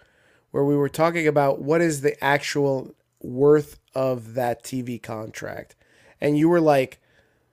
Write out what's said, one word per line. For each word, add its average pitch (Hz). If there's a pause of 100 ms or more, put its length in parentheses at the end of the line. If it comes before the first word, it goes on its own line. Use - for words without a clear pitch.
(520)
where 139
we 143
were 143
talking 165
about 143
what 156
is 160
the 139
actual 139 (240)
worth 147 (160)
of 127
that 120
T 131
V 120
contract. - (460)
And 147
you 156
were 170
like, 143 (520)